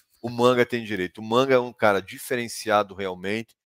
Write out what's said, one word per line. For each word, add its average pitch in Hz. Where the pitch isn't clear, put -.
o 120
Manga 120
tem 117
direito. 101
O 107
Manga 127
é 127
um 123
cara 101
diferenciado 107
realmente, 98